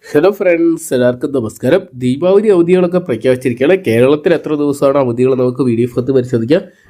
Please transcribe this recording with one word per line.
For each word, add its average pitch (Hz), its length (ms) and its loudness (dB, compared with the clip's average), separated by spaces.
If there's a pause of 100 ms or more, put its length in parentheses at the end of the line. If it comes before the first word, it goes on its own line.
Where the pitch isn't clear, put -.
(140)
ഹലോ 160 160 4
ഫ്രണ്ട്സ്, 170 640 -2
എല്ലാവർക്കും 123 380 0
നമസ്കാരം. 131 500 -2 (140)
ദീപാവലി 160 520 0
അവധികളൊക്കെ 180 500 2
പ്രഖ്യാപിച്ചിരിക്കുകയാണ്. 127 800 0 (100)
കേരളത്തിൽ 139 460 2
എത്ര 151 200 -2
ദിവസമാണ് 143 440 0
അവധികൾ, 127 380 0
നമുക്ക് 127 260 -2
വീഡിയോ 120 260 0
ഭാഗത്ത് 123 240 -4
പരിശോധിക്കാം. 127 500 0 (280)